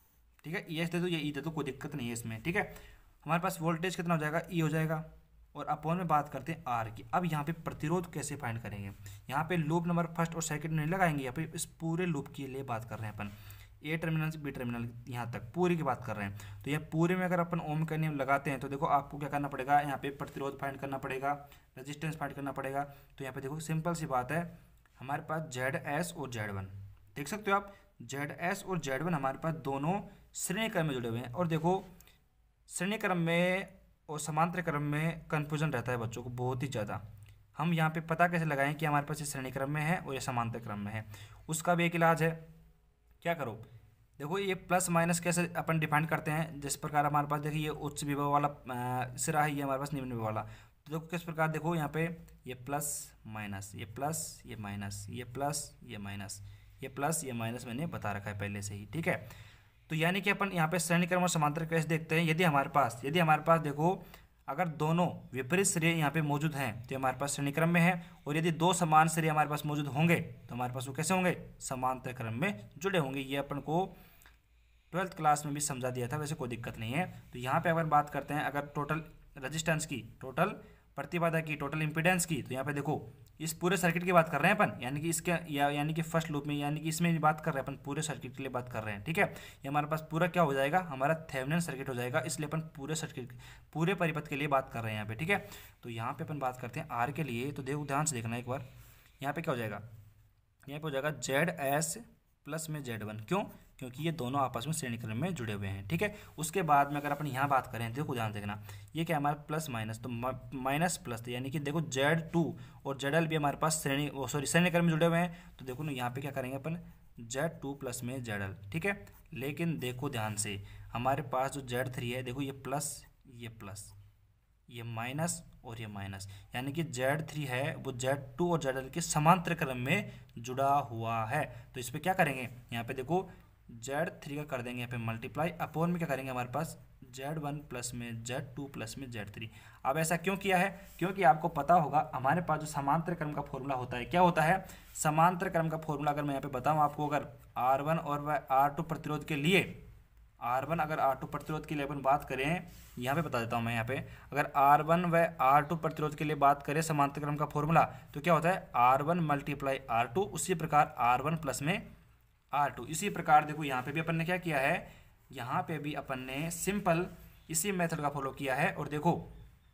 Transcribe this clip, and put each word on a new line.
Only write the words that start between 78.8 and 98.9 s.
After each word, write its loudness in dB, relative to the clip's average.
रेजिस्टेंस 0
की, -4
टोटल 0
प्रतिबाधा 0
की, -4
टोटल -2
इम्पीडेंस 2
की, -2
तो -6
यहाँ -2
पे 0
देखो 0
इस -4
पूरे 2
सर्किट 2
की 2
बात 8
कर 0
रहे 6
हैं 4
अपन, 4
यानी -4
कि -2
इसके 0
या, 2
यानी 0
कि 0
फर्स्ट 0
लूप -2
में, -2
यानी 0
कि -2
इसमें 2
भी 2
बात 4
कर -2
रहे -2
हैं -6
अपन, -6
पूरे -2
सर्किट -6
के -8
लिए -4
बात -4
कर -6
रहे -4
हैं, -10
ठीक -2
है। 6
ये -8
हमारे 2
पास -4
पूरा 2
क्या 4
हो 4
जाएगा, 4
हमारा 2
थेवेनिन 2
सर्किट -4
हो -2
जाएगा, -2
इसलिए -4
अपन -2
पूरे -4
सर्किट, -8
पूरे 2
परिपथ 0
के -4
लिए 0
बात 2
कर -6
रहे -4
हैं -2
यहाँ -4
पे, -4
ठीक -4
है। 4
तो -12
यहाँ -4
पे -8
अपन -6
बात -2
करते -8
हैं -10
आर 0
के -2
लिए, -2
तो -8
देखो -4
ध्यान 0
से -2
देखना -4
एक -8
बार, -6